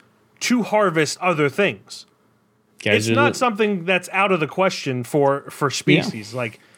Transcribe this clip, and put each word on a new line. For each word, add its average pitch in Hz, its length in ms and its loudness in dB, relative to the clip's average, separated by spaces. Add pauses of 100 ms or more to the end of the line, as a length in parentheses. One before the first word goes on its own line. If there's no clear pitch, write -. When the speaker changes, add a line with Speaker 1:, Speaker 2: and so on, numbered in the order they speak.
(400)
Speaker 1:
to 240 220 0
harvest 180 580 0
other 156 280 2
things. 131 580 -4 (760)
Speaker 2:
Guys, 147 160 4
Speaker 1:
It's 110 80 -2
Speaker 2:
there's 113 100 2
Speaker 1:
not 277 160 4
Speaker 2:
a - 20 -12
Speaker 1:
something 208 500 0
that's 180 280 -2
out 196 200 2
of 170 80 2
the 151 60 -2
question 143 580 -2
for, 139 460 0
for - 180 -4
Speaker 2:
Yeah. 147 340 2
Speaker 1:
species. 110 300 -8
Like, 120 280 -8 (180)